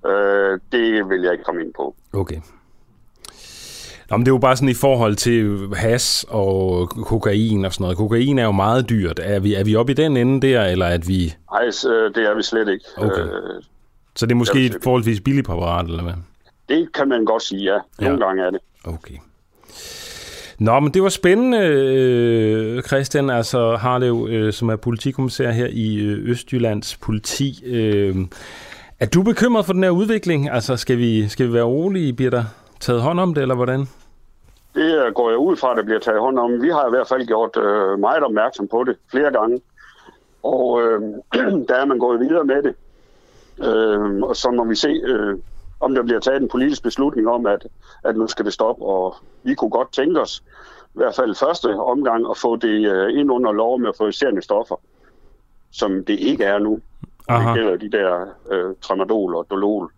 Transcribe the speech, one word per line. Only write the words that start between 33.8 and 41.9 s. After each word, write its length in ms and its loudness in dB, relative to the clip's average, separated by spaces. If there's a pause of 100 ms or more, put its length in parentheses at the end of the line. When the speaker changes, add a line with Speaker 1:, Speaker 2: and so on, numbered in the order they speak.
Speaker 1:
Det, 300 4
øh, 80 0
går 160 2
jeg 100 2
ud 180 2
fra, 140 0
at 60 0
der 60 0
bliver 160 0
taget 200 0
hånd 200 0
om. 220 0
Vi 80 2
har 180 2
i 20 0
hvert 180 0
fald 200 -2
gjort, 300 0
øh, 420 0
meget 240 2
opmærksom 440 -2
på 160 0
det 120 -2 (160)
flere 200 2
gange. 300 0 (840)
Og, 380 0
øh, 200 2 (320)
<clears throat> 360 0
der 60 2
er 100 2
man 140 0